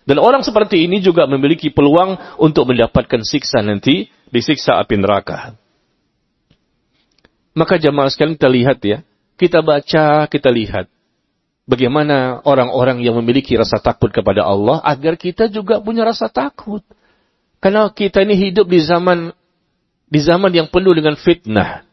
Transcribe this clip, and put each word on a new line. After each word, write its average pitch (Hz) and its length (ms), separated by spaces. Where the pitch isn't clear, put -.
Dan 139 160
orang - 240
seperti 208 400
ini 190 160
juga 170 240
memiliki 143 480
peluang 175 640
untuk 151 320
mendapatkan 117 560
siksa 127 400
nanti, 127 480
disiksa 123 480
api 101 240
neraka. 98 560
Maka 165 240
jamaah 143 320
sekalian 156 240
kita 135 160
lihat 127 320
ya, 104 140
kita 170 240
baca, 151 640
kita 139 240
lihat. 104 400
Bagaimana 131 800
orang-orang 127 560
yang 120 160
memiliki 120 400
rasa 107 240
takut 113 320
kepada 98 320
Allah 104 400
agar 151 320
kita 180 320
juga 208 320
punya 220 240
rasa 226 240
takut. 247 560
Karena 202 260
kita 196 320
ini 202 160
hidup 190 320
di 180 160
zaman, 170 480
di 151 80
zaman 175 320
yang 160 160
penuh 185 240
dengan 151 240
fitnah. 110 640